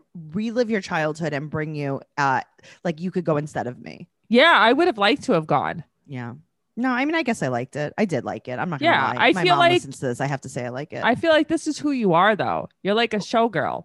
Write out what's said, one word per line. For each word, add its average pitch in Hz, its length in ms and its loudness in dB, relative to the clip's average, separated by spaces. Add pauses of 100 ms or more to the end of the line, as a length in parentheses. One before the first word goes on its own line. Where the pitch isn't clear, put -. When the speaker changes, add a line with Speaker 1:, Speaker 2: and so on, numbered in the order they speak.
(320)
Speaker 1:
relive 220 380 -2
your 214 100 0
childhood 160 540 -2
and 147 160 -6
bring 156 240 -4
you, 143 260 -4 (160)
uh, 139 240 2 (420)
like, 165 180 -4
you 180 100 -6
could 180 140 -4
go 156 120 0
instead 147 300 -6
of 123 120 -10
me. - 300 -18 (220)
Speaker 2:
Yeah, 285 260 6
I 220 160 6
would 320 140 4
have 302 120 -2
liked 202 260 2
to 254 80 0
have 160 140 2
gone. 131 380 -2 (220)
Speaker 1:
Yeah. 123 280 -10 (400)
No, 254 160 -2
I 247 140 0
mean, 311 100 -2
I 330 80 0
guess 233 200 -2
I 143 60 0
liked 127 280 -4
it. 147 220 -4
I 214 80 2
did 131 180 -2
like 101 240 -8
it. 123 100 -8
I'm 160 120 -4
not 147 100 -6
gonna 311 120 2
Speaker 2:
Yeah, 135 200 2
Speaker 1:
lie. 123 40 -4 (120)
Speaker 2:
I - 40 4
Speaker 1:
My 180 100 0
Speaker 2:
feel - 140 4
Speaker 1:
mom - 20 0
Speaker 2:
like 170 140 6
Speaker 1:
listens 139 260 -2
to 143 80 -4
this. 123 160 -2
I 131 40 0
have 143 160 -4
to 135 60 -14
say 123 160 -8
I 120 60 -8
like 135 240 -12
it. - 100 -6
Speaker 2:
I 233 120 4
feel 330 140 0
like 311 180 4
this 320 180 -2
is 302 120 -4
who 294 120 -2
you 220 240 2
are, 196 200 6
though. 107 360 -2 (120)
You're 196 120 0
like 233 180 0
a 214 60 -2
showgirl. 185 680 -2